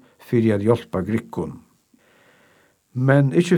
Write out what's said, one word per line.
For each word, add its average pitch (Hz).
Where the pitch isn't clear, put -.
fyri 113
at 101
hjálpa 113
Grikkum. 101
Men 135
ikki 175